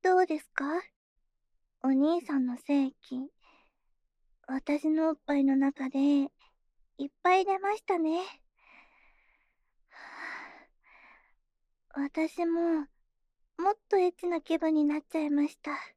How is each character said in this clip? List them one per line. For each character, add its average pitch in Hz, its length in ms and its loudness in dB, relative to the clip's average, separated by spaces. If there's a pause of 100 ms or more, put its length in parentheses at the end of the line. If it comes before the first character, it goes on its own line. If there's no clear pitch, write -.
ど 370 160 4
う 370 80 4
で 311 140 -4
す - 140 -20
か？ 277 100 -4 (1160)
お 262 60 0
兄 285 340 4
さ 302 140 -4
ん 254 100 2
の 247 100 -4
精 277 300 0
液。 269 80 -6 (1500)
私 294 420 -2
の 320 200 2
お - 20 -2
っ 294 120 -6
ぱ 285 120 0
い 277 80 2
の 269 120 4
中 277 320 0
で 269 100 -4
い - 1080 -2
っ 285 40 -10 (120)
ぱ 359 140 4
い 381 80 2
出 381 160 -2
ま 403 160 -2
し - 80 -14
た 370 140 -2
ね。 330 240 0 (3750)
私 311 500 -4
も、 339 420 0 (720)
も 370 140 0
っ - 20 0 (140)
と 415 100 2
エ 359 100 4
ッ 349 40 -2
チ - 140 -10
な 349 140 -2
気 330 180 -2
分 320 160 0
に 302 100 2
な 294 140 0
っ 302 100 -8
ち - 80 -6
ゃ 320 40 0
い 294 100 -2
ま 294 160 2
し - 120 -10
た。 294 140 -10 (240)